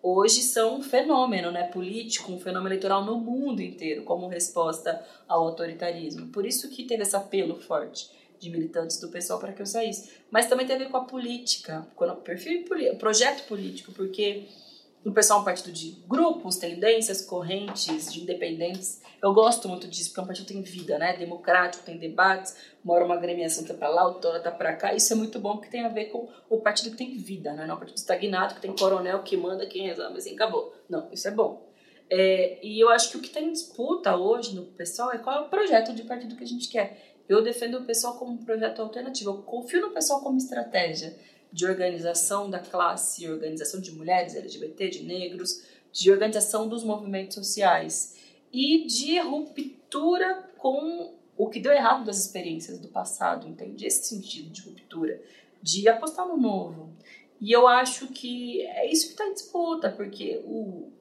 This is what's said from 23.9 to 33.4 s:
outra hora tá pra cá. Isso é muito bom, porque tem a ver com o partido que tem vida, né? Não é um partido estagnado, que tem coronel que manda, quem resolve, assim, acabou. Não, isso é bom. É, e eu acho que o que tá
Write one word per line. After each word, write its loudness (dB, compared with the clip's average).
outra 0
hora -2
tá -2
pra -2
cá. 0
Isso 4
é 2
muito -2
bom, -2
porque -12
tem -6
a 0
ver -4
com -8
o 10
partido 4
que -14
tem -6
vida, -8
né? -8
Não -4
é -8
um -12
partido -10
estagnado, 0
que -16
tem -6
coronel 2
que -2
manda, -2
quem -6
resolve, -6
assim, -10
acabou. -2
Não, -4
isso -6
é -2
bom. 0
É, 4
e 0
eu 10
acho 6
que -10
o -8
que -12
tá -6